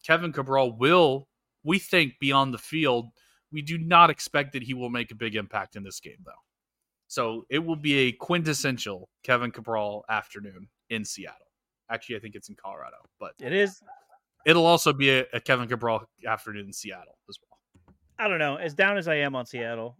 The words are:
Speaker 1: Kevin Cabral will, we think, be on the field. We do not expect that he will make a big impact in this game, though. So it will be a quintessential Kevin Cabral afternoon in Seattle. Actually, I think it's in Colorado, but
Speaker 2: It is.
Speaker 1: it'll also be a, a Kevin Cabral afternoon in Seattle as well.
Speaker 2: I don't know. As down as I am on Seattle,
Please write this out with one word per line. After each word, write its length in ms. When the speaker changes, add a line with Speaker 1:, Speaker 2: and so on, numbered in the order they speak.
Speaker 1:
Kevin 300
Cabral 440
will, 520
we 160
think, 400
be 140
on 180
the 80
field. 520
We 100
do 160
not 320
expect 440
that 100
he 100
will 160
make 220
a 40
big 200
impact 420
in 60
this 180
game, 240
though. 80
So 420
it 80
will 180
be 320
a 40
quintessential 1000
Kevin 280
Cabral 580
afternoon 600
in 160
Seattle. 480
Actually, 260
I 40
think 140
it's 140
in 60
Colorado, 420
but 180
Speaker 2:
It 140
is. 300
Speaker 1:
it'll 180
also 300
be 160
a, 240
a 60
Kevin 280
Cabral 400
afternoon 420
in 40
Seattle 460
as 140
well. 160
Speaker 2:
I 100
don't 100
know. 180
As 160
down 240
as 120
I 80
am 200
on 80
Seattle, 560